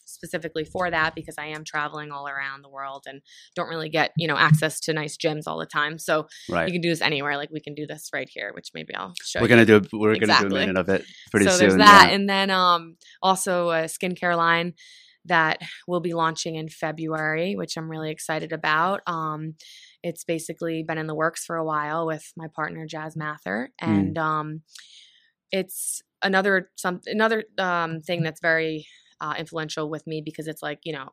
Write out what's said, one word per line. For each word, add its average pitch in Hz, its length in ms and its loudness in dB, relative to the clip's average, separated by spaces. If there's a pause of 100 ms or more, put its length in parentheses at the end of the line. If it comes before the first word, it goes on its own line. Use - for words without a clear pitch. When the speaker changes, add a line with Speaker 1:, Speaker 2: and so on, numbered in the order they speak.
Speaker 1:
specifically 165 600 -8
for 180 240 -4
that 160 260 2
because 160 220 -12
I 151 80 -8
am 156 180 -10
traveling 151 480 -6
all 143 160 -12
around 139 360 -8
the 139 60 -20
world 135 380 -12
and 139 140 -14 (340)
don't 175 140 -4
really 160 200 -6
get, 156 280 2
you 165 100 0
know, 147 100 0
access 156 440 4
to 160 120 -2
nice 156 240 -6
gyms 156 280 -2
all 80 140 -6
the - 80 -8
time. 151 320 -2
So 156 280 0 (220)
Speaker 2:
Right. 175 180 0
Speaker 1:
you 180 60 -2
can 175 80 -4
do 170 80 0
this 165 120 -2
anywhere. 143 360 0
Like, 151 140 -10
we 156 100 -8
can 147 140 -14
do 147 100 -10
this 156 260 -14
right 135 160 -6
here, - 260 -10
which - 200 -16
maybe 80 220 -12
I'll 95 180 -10 (100)
show - 160 -6
Speaker 2:
We're 117 60 4
Speaker 1:
you. 107 40 4
Speaker 2:
gonna 117 160 8
do 107 120 10
a, 101 200 -2
we're 107 180 2
gonna 113 100 0
do 104 60 4
a 156 40 6
Speaker 1:
Exactly. 98 240 2
Speaker 2:
minute 95 180 0
of 90 120 0
it 98 160 0 (240)
pretty 101 160 4
Speaker 1:
So 95 60 6
Speaker 2:
soon, - 80 4
Speaker 1:
there's 139 180 6
that, 208 320 12
Speaker 2:
yeah. 185 60 2
Speaker 1:
and 202 120 0
then, 196 220 2
um, 175 480 2 (240)
also 185 480 2
a 160 140 2
skincare 175 520 -2
line 170 380 2 (520)
that 165 360 2 (260)
we'll 180 120 -2
be 170 160 -4
launching 160 400 -2
in 160 120 -8
February, 160 880 -4
which 170 220 -6
I'm 160 120 -8
really 160 200 -6
excited 160 420 -6
about. 160 540 0
Um, 156 480 -6 (500)
it's 170 200 -8
basically 165 580 -6
been 160 160 -6
in 156 80 -4
the 156 80 -6
works 160 320 -2
for 170 120 -6
a 160 60 -2
while 156 440 -2
with 156 280 -8
my 160 120 -12
partner, 160 400 -8
Jazz 156 280 -12
Mather, 185 640 -6
Speaker 2:
Mm. 170 80 -6
Speaker 1:
and, 190 300 2
um, 156 440 -2 (880)
it's - 500 -6 (220)
another, 190 540 2
some, 180 300 -6
another, 220 360 0 (140)
um, 170 440 -2
thing 170 220 -2
that's 156 180 -6
very, 160 460 0 (340)
uh, 151 160 -6
influential 156 520 -6
with 156 180 -10
me 156 160 -6
because 151 240 -10
it's, 151 160 -10
like, 147 200 -6
you 160 100 -8
know, 139 200 -12